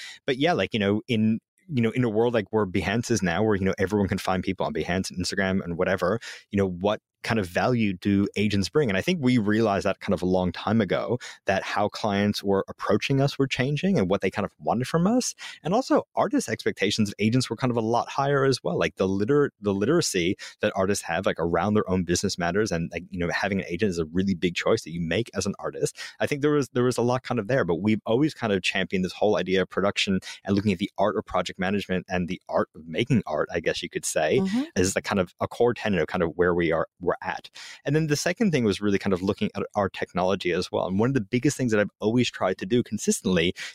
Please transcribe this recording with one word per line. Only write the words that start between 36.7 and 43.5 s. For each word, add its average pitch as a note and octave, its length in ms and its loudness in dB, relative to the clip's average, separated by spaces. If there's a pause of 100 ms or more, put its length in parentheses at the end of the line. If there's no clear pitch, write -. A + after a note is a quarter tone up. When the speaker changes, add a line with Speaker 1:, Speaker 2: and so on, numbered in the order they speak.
Speaker 1:
are, D#2+ 160 0 (120)
we're E2 240 -2
at. - 260 -8 (360)
And C#3+ 100 0
then D#3+ 120 2
the D3 100 2
second F3+ 340 0
thing B2+ 140 2
was G2 160 2
really G2+ 180 2
kind G2 140 0
of F2 80 -2
looking G2 340 -2
at G#2+ 80 -4 (100)
our G2+ 140 0
technology F#2 640 -2
as A2+ 180 -2
well. G2+ 160 -2
And F#2 140 0
one A#2 100 4
of C#3 40 0
the B2+ 80 2
biggest B2 340 0
things B2+ 160 0
that G#2+ 80 4
I've G2+ 100 2 (120)
always A#2 280 2
tried F#2+ 280 -2
to G#2 80 -6
do A2+ 180 2
consistently F#2 680 0 (220)